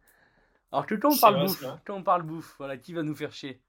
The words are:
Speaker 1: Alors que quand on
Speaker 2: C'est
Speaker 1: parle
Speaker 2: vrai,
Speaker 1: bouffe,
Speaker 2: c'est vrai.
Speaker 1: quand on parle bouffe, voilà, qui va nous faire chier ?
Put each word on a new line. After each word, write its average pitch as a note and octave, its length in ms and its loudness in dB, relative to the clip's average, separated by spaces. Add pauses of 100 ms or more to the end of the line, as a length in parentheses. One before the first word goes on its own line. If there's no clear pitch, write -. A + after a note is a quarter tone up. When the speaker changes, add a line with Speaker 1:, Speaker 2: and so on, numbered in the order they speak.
(720)
Speaker 1:
Alors C#3+ 140 -2
que A3 100 -4
quand C#4+ 140 2
on - 20 6
Speaker 2:
C'est C#4 100 2
Speaker 1:
parle G#3 140 10
Speaker 2:
vrai, F3+ 100 2
Speaker 1:
bouffe, F#3+ 140 -2
Speaker 2:
c'est C3+ 60 -10
vrai. C3 200 -10
Speaker 1:
quand G3+ 120 -10
on F3+ 60 -10
parle F3 200 2
bouffe, D#3 340 -12
voilà, C#3 200 -10
qui E3+ 160 -16
va E3 100 -4
nous D3+ 120 -4
faire D3 180 -8
chier ? C3+ 360 -14